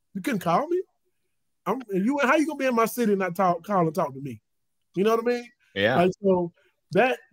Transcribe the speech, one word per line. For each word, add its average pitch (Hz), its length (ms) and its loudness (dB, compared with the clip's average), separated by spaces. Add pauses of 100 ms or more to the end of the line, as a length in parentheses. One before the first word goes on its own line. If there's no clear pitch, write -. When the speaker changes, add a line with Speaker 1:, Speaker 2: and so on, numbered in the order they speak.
(140)
Speaker 1:
you 196 80 -8
couldn't 214 180 -2
call 180 280 0
me? 349 140 -2 (840)
I'm, 240 240 -4
and 190 160 -2
you, 285 160 0
how 262 140 2
you 311 120 2
gonna 302 100 -6
be 269 100 -2
in 247 80 0
my 226 100 2
city 226 260 0
and 196 80 2
not 185 160 -4
talk, 175 280 0
call 190 240 0
and 160 80 -4
talk 156 180 -2
to 135 80 -14
me?" 127 180 -10 (560)
You 180 80 0
know 220 120 2
what 226 100 0
I - 20 -2
mean? 240 220 -2 (240)
Speaker 2:
Yeah. 196 240 2
Speaker 1:
Like, 185 140 4 (100)
so 180 320 0 (400)
that, 240 240 2 (160)